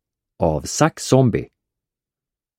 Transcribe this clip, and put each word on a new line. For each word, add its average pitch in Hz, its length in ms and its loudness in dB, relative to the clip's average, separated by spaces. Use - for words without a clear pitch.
av 78 240 0
Zack - 380 -2
Zombie. 131 480 0